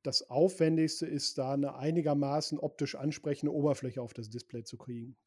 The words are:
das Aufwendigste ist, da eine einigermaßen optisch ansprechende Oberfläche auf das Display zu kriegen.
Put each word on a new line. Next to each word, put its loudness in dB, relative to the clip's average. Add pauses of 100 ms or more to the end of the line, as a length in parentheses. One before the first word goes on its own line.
das -4
Aufwendigste 4
ist, -4
da 0
eine 0
einigermaßen 0
optisch -2
ansprechende -2
Oberfläche 0
auf -10
das -10
Display -10
zu -14
kriegen. -12